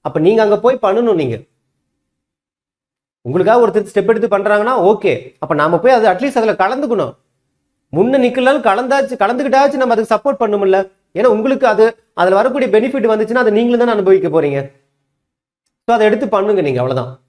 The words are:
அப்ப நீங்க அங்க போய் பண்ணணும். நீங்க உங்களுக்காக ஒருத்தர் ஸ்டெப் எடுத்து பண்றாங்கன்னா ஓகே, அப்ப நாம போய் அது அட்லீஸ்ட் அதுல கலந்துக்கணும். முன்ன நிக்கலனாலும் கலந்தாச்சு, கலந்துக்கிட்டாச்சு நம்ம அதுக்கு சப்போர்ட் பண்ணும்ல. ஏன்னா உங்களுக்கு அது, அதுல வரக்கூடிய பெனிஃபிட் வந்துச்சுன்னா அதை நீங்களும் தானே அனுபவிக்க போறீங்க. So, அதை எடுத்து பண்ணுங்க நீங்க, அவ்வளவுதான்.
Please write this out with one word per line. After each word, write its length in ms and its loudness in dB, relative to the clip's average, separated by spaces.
அப்ப 180 -6
நீங்க 220 2
அங்க 180 0
போய் 220 0
பண்ணணும். 320 0
நீங்க 260 -4
உங்களுக்காக 460 2
ஒருத்தர் 260 -2
ஸ்டெப் 140 -2
எடுத்து 300 0
பண்றாங்கன்னா 360 0
ஓகே, 480 -4
அப்ப 160 -6
நாம 240 0
போய் 120 2
அது 160 2
அட்லீஸ்ட் 340 -2
அதுல 120 0
கலந்துக்கணும். 640 -2
முன்ன 340 2
நிக்கலனாலும் 440 0
கலந்தாச்சு, 540 -2
கலந்துக்கிட்டாச்சு 520 0
நம்ம 180 0
அதுக்கு 220 0
சப்போர்ட் 260 -4
பண்ணும்ல. 500 0
ஏன்னா 120 -2
உங்களுக்கு 420 2
அது, 300 2
அதுல 220 2
வரக்கூடிய 440 0
பெனிஃபிட் 340 -2
வந்துச்சுன்னா 300 -2
அதை 100 2
நீங்களும் 260 0
தானே 120 0
அனுபவிக்க 380 2
போறீங்க. 420 -2
So, 100 2
அதை 120 2
எடுத்து 220 0
பண்ணுங்க 320 0
நீங்க, 200 -2
அவ்வளவுதான். 480 -6